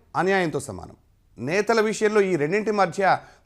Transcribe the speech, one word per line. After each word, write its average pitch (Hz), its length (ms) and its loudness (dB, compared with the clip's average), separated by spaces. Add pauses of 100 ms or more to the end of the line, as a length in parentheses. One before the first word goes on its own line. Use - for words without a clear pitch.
(160)
అన్యాయంతో 170 440 0
సమానం. - 360 -12 (420)
నేతల 202 420 0
విషయంలో 214 400 2
ఈ 185 160 2
రెండింటి 190 340 0
మధ్య 185 480 2 (280)